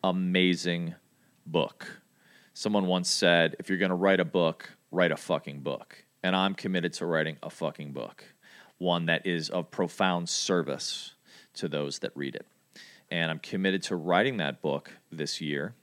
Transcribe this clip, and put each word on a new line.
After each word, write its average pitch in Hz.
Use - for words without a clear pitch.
amazing 90
book. -
Someone 104
once 90
said, 85
"If -
you're 95
gonna 92
write 95
a 87
book, 82
write 90
a 73
fucking 71
book." -
And 92
I'm 95
committed 90
to -
writing 80
a 85
fucking 76
book, 60
one 87
that 82
is 82
of 87
profound 90
service -
to -
those 73
that -
read 69
it. -
And 85
I'm 80
committed 95
to 92
writing 92
that 71
book 71
this 78
year 73